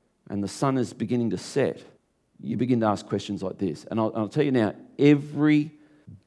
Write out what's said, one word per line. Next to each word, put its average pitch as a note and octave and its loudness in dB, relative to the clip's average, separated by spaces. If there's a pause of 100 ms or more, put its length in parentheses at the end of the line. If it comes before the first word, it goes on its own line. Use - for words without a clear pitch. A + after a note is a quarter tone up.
(300)
and G2+ -4
the G2 -4
sun C#3 -2
is A#2+ -2
beginning A2+ -2
to - -4
set, - -4 (560)
you - -6
begin A#2+ 2
to A2 2
ask G2+ 0
questions G2+ -4
like - -6
this. E2+ -4
And A2 -4
I'll, A2 0
I'll A2 -2
tell D3+ 0
you D3 0
now, A#2 2 (240)
every D3 4 (560)